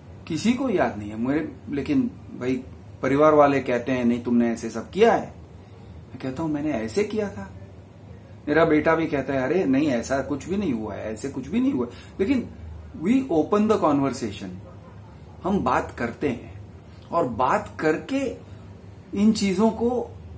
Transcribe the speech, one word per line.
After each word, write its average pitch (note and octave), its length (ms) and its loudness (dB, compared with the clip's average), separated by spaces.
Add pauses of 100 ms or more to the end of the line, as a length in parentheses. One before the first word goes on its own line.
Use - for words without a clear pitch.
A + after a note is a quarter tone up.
(260)
किसी E3+ 260 0
को C4 160 0
याद B2+ 300 2
नहीं G#2 120 -8
है A2 80 -8
मेरे। C#3 380 -2 (140)
लेकिन C3+ 400 0 (300)
भाई B2 240 -2 (380)
परिवार D3 320 6
वाले C#3 260 6
कहते B2+ 320 -2
हैं, B2+ 120 0
"नहीं, A#2+ 180 2
तुमने A#2 300 4
ऐसे A2+ 180 -4
सब A2 200 -8
किया G#3 220 6
है।" - 220 -2 (760)
मैं - 140 -16
कहता C3+ 200 -6
हूं, D#3+ 80 -2
"मैंने D3+ 220 -2
ऐसे A2+ 320 0
किया G#3+ 240 -2
था।" F#3+ 220 -12 (960)
मेरा D#3 160 6
बेटा D#3 300 4
भी D#3+ 120 0
कहता C#3 260 -2
है, C3+ 100 0
"अरे D#3+ 220 2
नहीं, C#3 240 2
ऐसा C3 320 0
कुछ C#3+ 280 -6
भी F#3 80 -2
नहीं G3 160 0
हुआ G#2+ 220 -4
है, G2+ 180 -6
ऐसे A2 160 -6
कुछ C3+ 200 -8
भी G#3 120 0
नहीं C4 120 2
हुआ।" - 140 0 (340)
लेकिन A#3 300 0 (520)
we G3 100 2
open G#3 580 4
the G3+ 140 4
conversation, C3 640 0 (960)
हम F#3+ 200 2
बात D3 340 0
करते B2+ 300 -2
हैं - 320 -6 (520)
और B3 160 2
बात D#3+ 520 0
करके A#3+ 560 0 (800)
इन G#3 180 6
चीजों G3 380 4
को A#3 400 -2 (280)